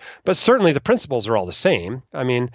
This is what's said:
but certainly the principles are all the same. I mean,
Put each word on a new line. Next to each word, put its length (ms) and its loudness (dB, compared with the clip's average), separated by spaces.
but 140 0
certainly 340 4
the 80 -2
principles 480 -2
are 80 2
all 80 0
the 80 -8
same. 500 -2
I 100 -6
mean, 300 -2